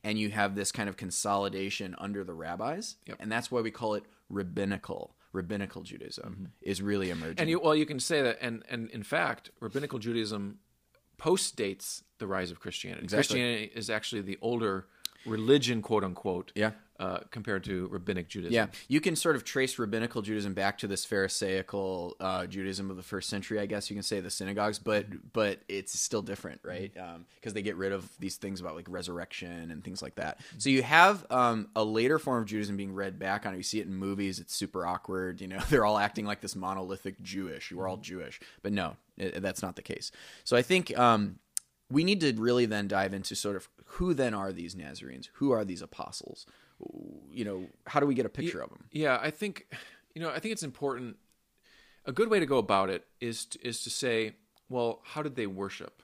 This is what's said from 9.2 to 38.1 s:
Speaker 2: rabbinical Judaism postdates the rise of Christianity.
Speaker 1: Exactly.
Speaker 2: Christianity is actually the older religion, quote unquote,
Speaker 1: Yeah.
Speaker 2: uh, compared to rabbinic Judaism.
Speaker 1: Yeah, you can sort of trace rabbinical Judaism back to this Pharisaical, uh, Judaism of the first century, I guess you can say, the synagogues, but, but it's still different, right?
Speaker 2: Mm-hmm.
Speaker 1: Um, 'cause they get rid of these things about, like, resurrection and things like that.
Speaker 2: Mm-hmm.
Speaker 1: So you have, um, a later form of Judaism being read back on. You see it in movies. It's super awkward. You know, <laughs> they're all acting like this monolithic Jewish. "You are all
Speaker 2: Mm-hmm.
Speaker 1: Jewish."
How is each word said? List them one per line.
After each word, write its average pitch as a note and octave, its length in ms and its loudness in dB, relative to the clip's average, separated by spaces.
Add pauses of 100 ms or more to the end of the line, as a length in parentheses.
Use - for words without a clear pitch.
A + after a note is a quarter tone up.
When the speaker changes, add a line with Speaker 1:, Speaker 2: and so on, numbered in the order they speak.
Speaker 2:
rabbinical C3+ 400 -4
Judaism G#2+ 640 -2 (580)
postdates - 840 0 (160)
the G#2+ 100 -6
rise F#2 220 0
of E2 100 -14
Christianity. - 440 -8
Speaker 1:
Exactly. G#2 300 4
Speaker 2:
Christianity A#2+ 400 0
is A2 160 -6
actually G#2+ 320 -2
the F#2+ 180 -6
older A2+ 460 0 (400)
religion, A#2+ 540 6
quote G2+ 240 4
unquote, F#2 500 -2
Speaker 1:
Yeah. G#2+ 180 2 (280)
Speaker 2:
uh, F#2 200 -2 (100)
compared G2+ 340 -4
to F#2 240 -2
rabbinic F2+ 400 -4
Judaism. F2+ 240 -4
Speaker 1:
Yeah, A2 140 6 (220)
you D3 120 4
can D#3+ 160 2
sort D#3+ 200 4
of A2+ 80 -2
trace C3 340 0
rabbinical A2+ 420 0
Judaism G2+ 320 -2
back G2 260 0
to G#2+ 80 -4
this G2 200 -2
Pharisaical, F#2+ 1120 0
uh, F#2 260 0
Judaism F#2+ 440 -4
of F#2 80 -8
the F#2 40 -12
first - 280 -6
century, G#2 280 -2
I G#2 60 0
guess G2+ 240 -4
you G#2 80 -6
can G2 60 -6
say, G2 180 -2
the F2 100 -8
synagogues, G#2 480 -2
but, G2+ 540 -2
but G#2 340 2
it's G2 320 -4
still - 220 0
different, F#2+ 420 -8
right? F#2 320 -8
Speaker 2:
Mm-hmm. F2 220 -12
Speaker 1:
Um, E2+ 100 -18 (160)
'cause G#2+ 120 -8
they G#2 80 -2
get G2 140 -2
rid F#2+ 160 0
of F#2+ 140 -4 (140)
these - 160 -4
things G2 240 -6
about, E2 160 -8
like, F2+ 140 -12
resurrection F2 800 -8
and D#2 120 -10
things F#2 200 -10
like - 140 -10
that. - 240 -6
Speaker 2:
Mm-hmm. - 180 -18
Speaker 1:
So A#2+ 100 2
you C3+ 140 8
have, E3+ 480 8
um, A#2+ 440 4
a A2+ 80 4
later A2+ 360 4
form B2 240 0
of G2+ 60 -4
Judaism G#2 280 -2
being G2 180 -4
read G2 240 -4
back G2 280 -2
on. F#2+ 100 -6
You F#2 60 -8
see G#2+ 180 -2
it - 60 -6
in F#2+ 80 -4
movies. F#2+ 440 -2
It's - 160 -10
super F#2 320 -2
awkward. F#2 540 -4
You F#2+ 80 -10
know, F#2+ 100 -8
<laughs> - 120 -2
they're A#2 160 8
all G#2+ 120 6
acting G#2 280 0
like G#2 160 -4
this G2 120 -6
monolithic F#2+ 680 -6
Jewish. F#2 480 -8
"You F2+ 100 -8
are F#2+ 80 0
all F#2 80 -2
Speaker 2:
Mm-hmm. - 60 -14
Speaker 1:
Jewish." F2 380 -10 (220)